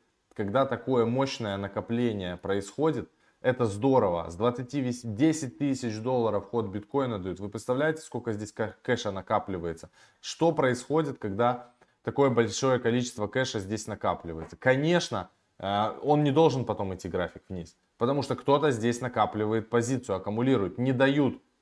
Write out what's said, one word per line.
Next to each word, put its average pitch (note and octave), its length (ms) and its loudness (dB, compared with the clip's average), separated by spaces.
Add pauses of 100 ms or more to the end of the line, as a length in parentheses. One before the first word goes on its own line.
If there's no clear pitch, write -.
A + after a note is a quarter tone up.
(360)
когда A2 320 0
такое A#2+ 400 0
мощное A#2+ 500 -2
накопление G2+ 800 -2
происходит, G2+ 720 -2 (320)
это B2 240 0
здорово. G2+ 640 2
С E2+ 60 -10
двадцати B2 460 -2
вис-, B2 220 -4
десять B2+ 540 0
тысяч B2+ 400 -2
долларов A2+ 540 0
ход A2 160 -2
биткоина A2+ 500 -4
дают. F2+ 220 -6
Вы G2+ 100 -8
представляете, C#3 540 -2
сколько A#2 300 -6
здесь G#2 180 -8
ка-, G#2+ 320 -4
кэша A#2 260 0
накапливается? F#2 800 -4 (300)
Что - 320 0
происходит, C#3 640 0
когда A2 540 -2 (320)
такое C3+ 280 4
большое A#2+ 480 2
количество A#2+ 480 0
кэша B2+ 320 -2
здесь G2+ 260 -6
накапливается? F2 720 -4
Конечно, C3+ 720 2 (300)
э, G2+ 420 0
он D3 220 4
не C#3+ 80 4
должен C3 340 4
потом G2 300 -4
идти F#2 120 -8
график F2 400 -4
вниз, F2 300 -12 (220)
потому C3 240 2
что B2 120 -4
кто-то C#3+ 360 4
здесь A#2+ 300 0
накапливает G#2+ 680 0
позицию, A#2+ 460 0
аккумулирует, A2+ 640 0
не C3 140 2
дают C3+ 460 2 (220)